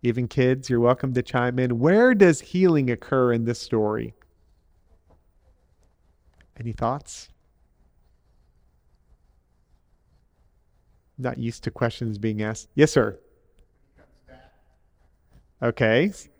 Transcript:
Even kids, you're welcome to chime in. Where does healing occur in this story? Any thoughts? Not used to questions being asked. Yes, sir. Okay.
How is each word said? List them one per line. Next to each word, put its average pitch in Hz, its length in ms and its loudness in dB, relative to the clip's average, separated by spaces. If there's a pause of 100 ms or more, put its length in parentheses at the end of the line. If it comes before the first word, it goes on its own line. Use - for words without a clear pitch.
Even 120 260 -2
kids, 131 420 0
you're 120 100 2
welcome 127 340 2
to 123 80 -2
chime 123 380 -2
in. 123 180 -2
Where 214 380 4
does 185 240 6
healing 170 500 2
occur 123 440 2
in 117 100 0
this 117 160 -4
story? 110 560 -4 (2500)
Any 117 140 -10
thoughts? 120 560 -8 (4000)
Not 127 200 -6
used 117 280 -8
to 117 40 -4
questions 113 480 -4
being 107 240 -4
asked. 107 320 -8
Yes, 147 180 4
sir. 107 280 0 (2500)
Okay. 123 520 0 (260)